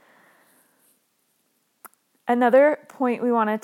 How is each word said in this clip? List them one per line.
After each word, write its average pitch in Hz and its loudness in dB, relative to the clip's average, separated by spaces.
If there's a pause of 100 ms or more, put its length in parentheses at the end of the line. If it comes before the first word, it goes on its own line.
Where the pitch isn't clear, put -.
(2250)
Another 254 2
point 247 -6
we 240 -2
want 220 -2
to 220 -4